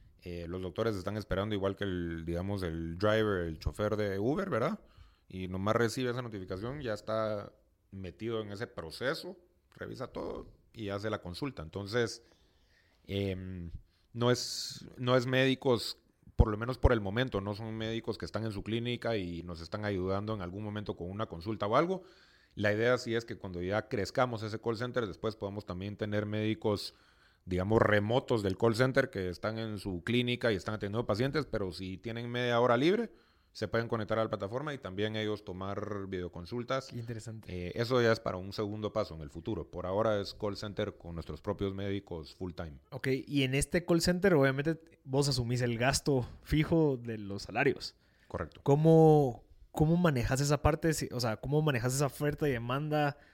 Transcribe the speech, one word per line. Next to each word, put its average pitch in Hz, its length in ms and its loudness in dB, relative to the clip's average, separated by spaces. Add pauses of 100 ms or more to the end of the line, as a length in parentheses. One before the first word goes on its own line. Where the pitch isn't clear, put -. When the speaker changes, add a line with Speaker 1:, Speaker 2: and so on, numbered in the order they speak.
(260)
Speaker 1:
Eh, 85 220 -8
los 92 140 -6
doctores 104 340 -2
están 98 220 -4
esperando 101 360 -2
igual 95 220 0
que - 80 -6
el, 85 400 -2
digamos, 92 380 -2
el 82 340 -4
driver, 104 480 2
el 80 140 -6
chofer 104 380 -2
de 101 220 -2
Uber, 147 300 0
¿verdad? 147 300 -2 (500)
Y 92 200 -6
nomás 95 280 2
recibe 117 340 2
esa 123 120 -4
notificación, 107 580 -8
ya 120 140 -4
está 107 580 -2 (380)
metido 98 500 -6
en 104 120 -8
ese 104 140 -8
proceso, 135 720 -6 (360)
revisa 113 340 -10
todo - 380 -8 (260)
y 104 180 -8
hace 101 200 -4
la 104 120 -2
consulta. 90 400 -8
Entonces, 101 600 -4 (840)
em, 92 640 -4 (420)
no 120 180 2
es, - 560 -4 (100)
no 127 200 4
es 123 100 4
médicos, 131 720 2 (380)
por 113 120 8
lo 107 80 0
menos 120 220 -4
por 131 140 6
el 113 80 4
momento, 104 400 0
no 101 140 -2
son 110 220 -8
médicos 110 420 -4
que - 60 -10
están 107 200 -4
en 110 80 -4
su 101 100 -6
clínica 117 540 -2
y 87 280 -4
nos 87 160 -8
están 104 240 -6
ayudando 101 500 0
en 101 80 -6
algún 90 220 -6
momento 104 320 -6
con 87 140 -8
una 104 160 -4
consulta 101 400 -4
o 110 100 2
algo. 180 260 2 (520)
La 104 180 2
idea 120 260 4
sí 117 160 -4
es 113 100 -2
que 104 120 -10
cuando 87 260 -8
ya 98 260 -2
crezcamos 117 540 0
ese 107 180 -6
call 117 160 -2
center, 120 300 -2
después 107 300 -4
podamos 101 280 -6
también 95 320 -8
tener 104 300 -2
médicos, 107 680 -2 (500)
digamos, 92 360 4
remotos 104 640 4
del 95 140 0
call 117 180 4
center 131 360 2
que 92 180 -4
están 107 300 -6
en 110 200 -6
su 90 260 -4
clínica 120 480 2
y 101 40 2
están 107 180 -4
atendiendo 107 320 -4
pacientes, 131 400 0
pero 101 260 -4
si 92 260 -8
tienen 117 320 -8
media 120 300 2
hora 120 160 8
libre, 190 340 4 (420)
se 107 160 -6
pueden 117 180 0
conectar 110 320 -2
a 113 60 2
la 110 60 -4
plataforma 113 440 -4
y 131 40 -10
también 101 360 -4
ellos 107 300 -4
tomar 98 640 -6
videoconsultas. 95 800 -4
Speaker 2:
Qué 120 100 -10
interesante. 113 480 -10 (220)
Speaker 1:
Eh, - 80 -6
eso 120 260 4
ya 113 80 6
es 110 80 4
para - 180 -4
un 95 160 -8
segundo 107 400 -4
paso 101 220 -2
en 80 60 -10
el 73 100 -10
futuro. 85 400 -6
Por 87 160 -6
ahora 104 340 2
es 98 140 -6
call 101 220 -4
center 104 400 -4
con 85 180 -12
nuestros - 260 -8
propios 98 320 -2
médicos 98 600 -6
full 92 180 -6
time. 80 280 -10 (100)
Speaker 2:
Ok, - 160 -6 (220)
y 139 160 2
en 131 100 2
este 156 300 0
call 170 160 4
center, 180 340 4
obviamente, 139 460 4 (240)
vos 139 240 2
asumís 123 320 0
el 120 180 0
gasto 131 500 2 (140)
fijo 151 540 4
de 117 220 -6
los 101 240 -6
salarios. - 520 0 (320)
Speaker 1:
Correcto. 82 380 -6
Speaker 2:
¿Cómo, 151 800 8 (260)
cómo 156 260 4
manejas 135 440 2
esa 143 200 2
parte? 156 320 4
Si, 143 200 -4
o 123 80 -4
sea, 113 160 0
¿cómo 147 260 0
manejas 127 320 2
esa 143 120 2
oferta 147 420 0
y - 20 2
demanda 143 640 0 (180)